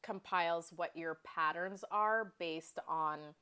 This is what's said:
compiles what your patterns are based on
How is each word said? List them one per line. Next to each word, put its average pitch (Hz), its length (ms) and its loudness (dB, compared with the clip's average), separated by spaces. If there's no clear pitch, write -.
compiles 175 720 0
what 170 220 -2
your 165 260 -4
patterns 170 640 0
are 214 500 2
based 160 380 -4
on 156 300 2